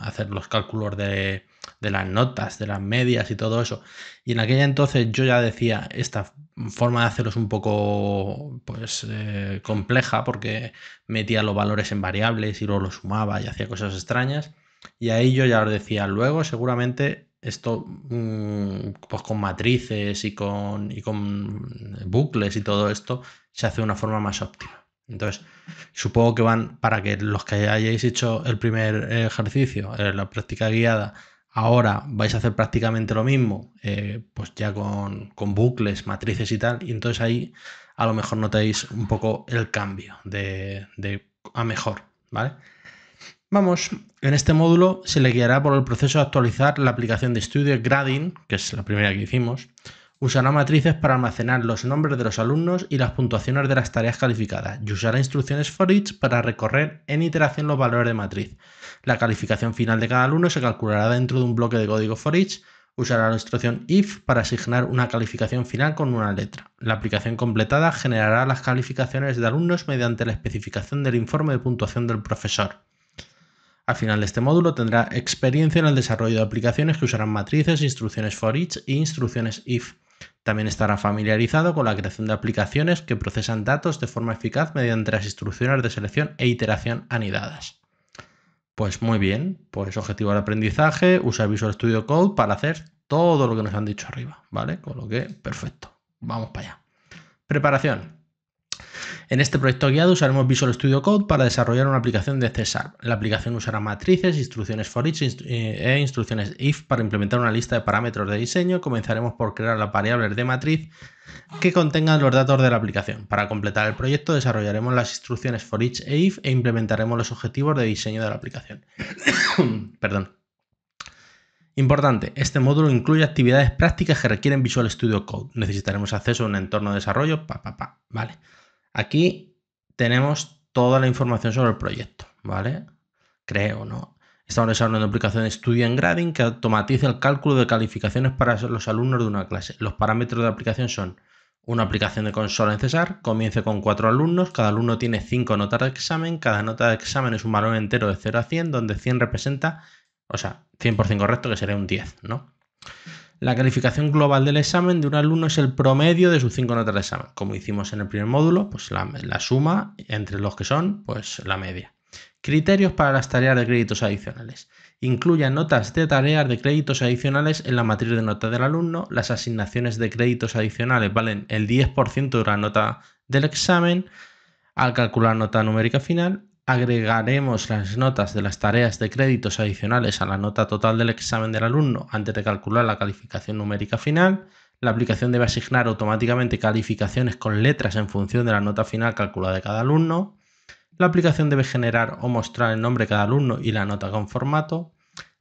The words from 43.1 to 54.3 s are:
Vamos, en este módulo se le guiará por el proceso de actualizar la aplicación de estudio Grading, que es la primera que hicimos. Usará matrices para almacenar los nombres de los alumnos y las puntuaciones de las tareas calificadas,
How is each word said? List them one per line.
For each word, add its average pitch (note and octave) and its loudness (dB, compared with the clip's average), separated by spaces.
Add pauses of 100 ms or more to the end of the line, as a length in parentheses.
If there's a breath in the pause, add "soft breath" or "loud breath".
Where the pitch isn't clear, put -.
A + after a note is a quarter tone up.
Vamos, F#3 2 (320)
en C#3 4
este C#3+ 4
módulo E3+ 6
se - 2
le B2+ 6
guiará B2 4
por D3 4
el C#3 4
proceso C3+ 0
de C#3+ 4
actualizar C#3 2
la C3 4
aplicación A#2 0
de A2+ 0
estudio C#3 0
Grading, C#3 0 (120)
que G2+ -2
es - -6
la G2 -6
primera G#2 2
que G2 -2
hicimos. A#2+ -2 (480 loud breath)
Usará C3+ 2
matrices D3 4
para C#3+ 4
almacenar B2 0
los A2+ 0
nombres C#3+ 0
de A#2+ 0
los A2 -2
alumnos E3 0
y C#3 0
las B2 2
puntuaciones C3 0
de C3+ 2
las B2 0
tareas A#2 0
calificadas, A2 -2